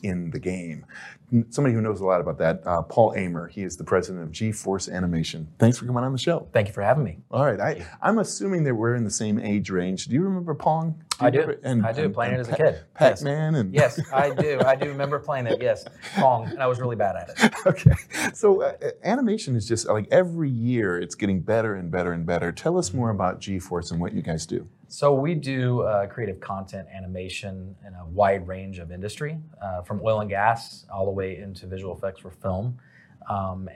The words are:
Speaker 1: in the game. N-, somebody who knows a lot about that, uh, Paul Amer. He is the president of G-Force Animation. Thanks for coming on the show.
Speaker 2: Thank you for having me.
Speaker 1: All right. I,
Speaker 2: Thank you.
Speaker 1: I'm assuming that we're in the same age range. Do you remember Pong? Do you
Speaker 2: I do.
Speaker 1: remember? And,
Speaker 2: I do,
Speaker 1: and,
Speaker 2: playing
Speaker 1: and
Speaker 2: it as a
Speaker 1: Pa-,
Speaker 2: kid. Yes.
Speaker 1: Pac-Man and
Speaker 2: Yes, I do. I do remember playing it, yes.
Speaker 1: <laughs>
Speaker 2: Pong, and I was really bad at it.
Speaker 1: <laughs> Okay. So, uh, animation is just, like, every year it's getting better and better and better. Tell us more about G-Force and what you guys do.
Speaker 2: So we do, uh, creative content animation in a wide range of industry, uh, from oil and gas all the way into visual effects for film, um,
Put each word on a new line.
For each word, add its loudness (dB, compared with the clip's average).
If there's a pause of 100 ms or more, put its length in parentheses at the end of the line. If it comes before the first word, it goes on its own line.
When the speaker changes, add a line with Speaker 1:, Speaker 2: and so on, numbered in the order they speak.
Speaker 1:
in -4
the -6
game. -6 (460)
N-, 4
somebody 2
who 2
knows 0
a -2
lot 4
about -2
that, 2
uh, 0
Paul 4
Amer. -2
He -8
is -8
the -10
president 0
of -10
G-Force -4
Animation. -2 (100)
Thanks 6
for -10
coming -2
on -2
the -4
show. -2
Speaker 2:
Thank 2
you -10
for -8
having 4
me. -8 (120)
Speaker 1:
All 2
right. 0
I, 0
Speaker 2:
Thank -14
you. -12 (160)
Speaker 1:
I'm 2
assuming -2
that 2
we're 2
in 0
the -2
same 0
age 0
range. -2
Do -2
you 2
remember -2
Pong? -2 (100)
Do -4
you 4
Speaker 2:
I 8
do. 2
Speaker 1:
remember? -2
And, 2
Speaker 2:
I 0
do, -2
Speaker 1:
and, 0
Speaker 2:
playing 0
Speaker 1:
and -2
Speaker 2:
it -
as -6
a -2
Speaker 1:
Pa-, -2
Speaker 2:
kid. 4 (260)
Yes. 6
Speaker 1:
Pac-Man 0
and 0
Speaker 2:
Yes, 4 (100)
I 4
do. 0
I 6
do -4
remember -2
playing -4
it, 0
yes. 0 (160)
Speaker 1:
<laughs> -10
Speaker 2:
Pong, 4
and -6
I 2
was 0
really -2
bad 0
at -10
it. 4
Speaker 1:
<laughs> -2
Okay. 8 (420)
So, 4
uh, 0 (300)
animation 0
is 0
just, -2
like, 2
every 4
year 0
it's -6
getting 0
better 2
and -8
better 0
and -4
better. 0
Tell -2
us -2
more 0
about 0
G-Force -6
and -2
what -4
you -4
guys -6
do. -6 (200)
Speaker 2:
So 2
we 2
do, 0
uh, 2
creative -6
content -10
animation -10 (100)
in -16
a -14
wide 4
range -10
of -12
industry, -8 (240)
uh, -6
from -6
oil 2
and -4
gas 0
all -2
the 0
way -4
into -12
visual -8
effects -8
for -16
film, -4 (500)
um, -4